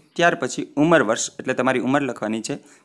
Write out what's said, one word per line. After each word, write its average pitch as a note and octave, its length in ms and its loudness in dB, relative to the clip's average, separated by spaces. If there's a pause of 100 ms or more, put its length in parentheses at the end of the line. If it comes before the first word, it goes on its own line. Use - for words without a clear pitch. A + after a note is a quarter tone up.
(160)
ત્યાર E3+ 200 2
પછી C3 420 -8
ઉંમર D#3 260 6
વર્ષ A2 260 -2 (100)
એટલે B2+ 140 -4
તમારી B2+ 260 0
ઉંમર C3 220 0
લખવાની A2+ 400 -4
છે, - 180 -8 (240)